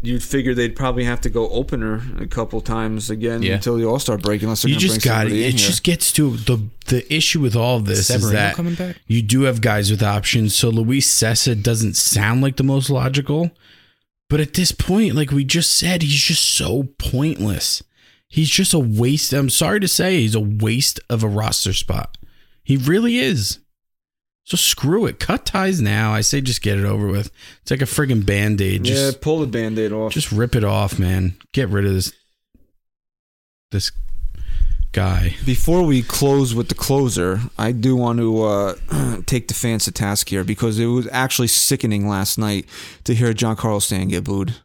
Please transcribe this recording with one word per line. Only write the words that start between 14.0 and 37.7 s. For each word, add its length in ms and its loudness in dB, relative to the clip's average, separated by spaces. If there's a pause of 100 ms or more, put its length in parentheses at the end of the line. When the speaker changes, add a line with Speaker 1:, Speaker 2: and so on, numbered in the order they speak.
Speaker 3:
but 100 2
at 140 -4
this 180 2
point, 440 2
like 160 0
we 120 2
just 300 0
said, 280 0
he's 200 2
just 220 0
so 440 0 (100)
pointless. 840 -2 (460)
He's 220 0
just 240 2
a 40 4
waste. 540 2
I'm 180 0
sorry 300 2
to 80 0
say, 320 2
he's 140 2
a 60 2
waste 580 0 (120)
of 120 0
a 60 0
roster 440 0
spot. 440 -4 (480)
He 120 2
really 420 2
is. 400 0 (840)
So 120 -4
screw 500 0
it. 120 -4
Cut 260 -4
ties 360 0
now. 320 2
I 80 0
say 200 0
just 220 -2
get 160 0
it 60 0
over 240 0
with. 240 -2 (300)
It's 100 -6
like 100 0
a 20 0
friggin' 400 0
Band-Aid. 640 0
Speaker 1:
Yeah, 80 0
Speaker 3:
Just, 260 0
Speaker 1:
pull 200 0
the 80 0
Band-Aid 440 -2
off. 200 -4
Speaker 3:
just 180 -4
rip 240 0
it 80 4
off, 380 0
man. 340 0 (180)
Get 160 0
rid 160 0
of 100 2
this, 180 -2 (1600)
this 180 -2 (1040)
guy. 420 2 (100)
Speaker 1:
Before 380 4
we 200 4
close 520 2
with 140 -2
the 80 -4
closer, 640 0 (180)
I 140 0